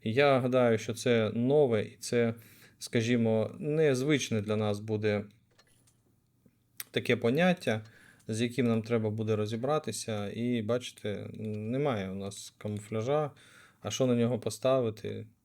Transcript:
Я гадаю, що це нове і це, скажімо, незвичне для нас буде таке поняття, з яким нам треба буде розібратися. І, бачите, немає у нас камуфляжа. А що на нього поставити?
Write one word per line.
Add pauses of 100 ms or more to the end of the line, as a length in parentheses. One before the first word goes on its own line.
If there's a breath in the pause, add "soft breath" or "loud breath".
Я
гадаю,
що
це
нове
і
це, (460 loud breath)
скажімо,
незвичне
для
нас
буде (1700)
таке
поняття, (420 loud breath)
з
яким
нам
треба
буде
розібратися.
І,
бачите, (120)
немає
у
нас
камуфляжа. (500 loud breath)
А
що
на
нього
поставити? (200)